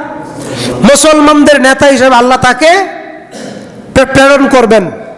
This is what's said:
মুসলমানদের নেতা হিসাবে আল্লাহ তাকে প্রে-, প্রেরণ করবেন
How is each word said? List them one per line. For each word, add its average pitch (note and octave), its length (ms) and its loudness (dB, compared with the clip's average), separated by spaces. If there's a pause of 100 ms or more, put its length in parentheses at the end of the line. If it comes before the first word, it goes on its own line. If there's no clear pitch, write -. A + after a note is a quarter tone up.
(680)
মুসলমানদের D4 960 2
নেতা C4+ 240 0
হিসাবে C4 300 2
আল্লাহ B3 220 2
তাকে D4 480 0 (1080)
প্রে-, C4 120 2
প্রেরণ C4+ 420 2
করবেন A3 440 2 (260)